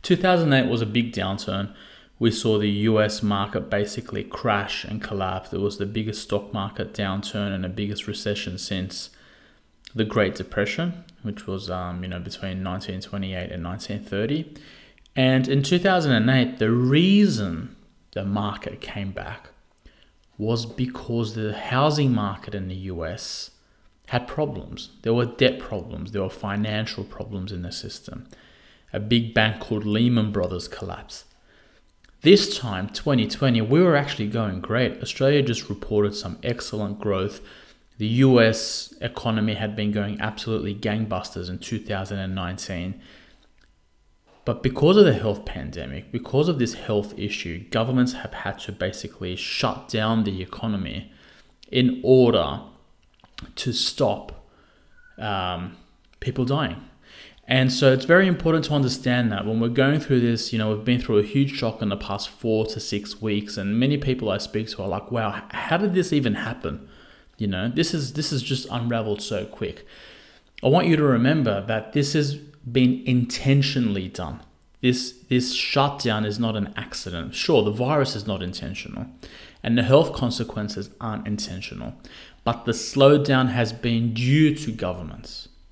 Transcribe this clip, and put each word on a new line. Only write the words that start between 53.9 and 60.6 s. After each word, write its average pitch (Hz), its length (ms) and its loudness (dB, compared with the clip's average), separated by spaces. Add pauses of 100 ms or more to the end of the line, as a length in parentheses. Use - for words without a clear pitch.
um, 90 600 -4 (420)
people 135 240 -2
dying. 135 380 -2 (640)
And 131 240 4
so 131 220 6
it's 131 120 0
very 185 220 8
important 165 380 2
to 156 80 0
understand 123 580 2
that 98 140 -4
when 113 140 0
we're 117 100 2
going 135 300 4
through 135 220 2
this, 117 300 0
you 120 60 -2
know, 107 160 2